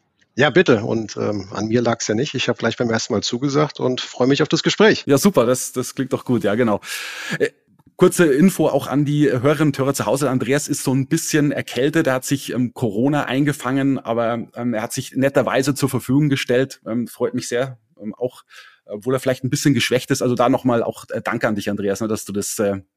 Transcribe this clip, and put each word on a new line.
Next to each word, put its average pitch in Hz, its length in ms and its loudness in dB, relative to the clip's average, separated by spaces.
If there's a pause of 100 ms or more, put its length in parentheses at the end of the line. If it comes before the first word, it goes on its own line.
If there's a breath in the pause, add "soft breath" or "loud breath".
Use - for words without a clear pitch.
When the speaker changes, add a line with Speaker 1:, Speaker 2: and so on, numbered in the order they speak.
(360)
Speaker 1:
Ja, 147 140 4
bitte. 127 340 4
Und, 113 320 -4
ähm, 104 360 -4
an 110 160 -4
mir 117 120 2
lag's 117 280 -2
ja 107 80 0
nicht. 135 180 -4
Ich 123 140 -4
habe 117 100 0
gleich 113 180 -2
beim 120 140 -2
ersten 113 220 -2
Mal - 100 0
zugesagt 143 560 -2
und 127 220 -2
freue - 260 -2
mich 143 160 4
auf 147 60 -2
das - 160 0
Gespräch. 196 420 4
Speaker 2:
Ja, 139 100 4
super. 139 300 4
Das, 127 240 0
das - 240 -6
klingt 131 180 -4
doch 127 120 -2
gut. 117 180 0
Ja, 104 140 0
genau. 110 240 2 (580 loud breath)
Äh, - 120 0 (460)
kurze 175 360 4
Info 160 340 4
auch 131 220 0
an 147 160 2
die 147 260 2
Hörerinnen 143 380 2
und 135 100 -2
Hörer 135 160 0
zu 113 120 -2
Hause. 127 240 0
Andreas 131 360 -2
ist - 160 -4
so 135 100 0
ein 135 140 0
bisschen 151 460 0
erkältet. 147 560 0
Er 131 60 2
hat 131 100 -4
sich, - 280 -4
ähm, 120 220 -2
Corona 123 500 0
eingefangen, 139 760 0
aber, 117 560 -2
ähm, 120 200 -4
er 107 80 -4
hat 120 100 -6
sich - 220 -8
netterweise 131 600 2
zur 135 140 0
Verfügung 139 400 0
gestellt. 135 580 0
Ähm, 117 200 -4
freut - 280 -4
mich 123 120 -4
sehr. 123 320 -4 (240)
Ähm, 104 100 -10
auch, - 300 -6 (440 loud breath)
äh, 101 80 -12
obwohl 113 200 -4
er 127 60 0
vielleicht 127 240 -2
ein 123 60 -2
bisschen 143 220 2
geschwächt 117 380 0
ist. 135 100 0
Also 123 140 2
da 123 140 4
nochmal 123 340 2
auch, - 280 -6
äh, 110 120 -6
Danke 120 240 -2
an 110 80 0
dich, 101 160 -4
Andreas, 101 300 -2
ne, 113 80 -2
dass 107 160 -4
du 101 80 -10
das, 101 260 -4
äh, 101 220 0 (160)